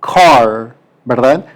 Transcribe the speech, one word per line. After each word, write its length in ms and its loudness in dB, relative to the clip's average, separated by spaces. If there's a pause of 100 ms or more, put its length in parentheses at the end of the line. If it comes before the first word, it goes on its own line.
Car, 720 0 (300)
¿verdad? 400 -2 (120)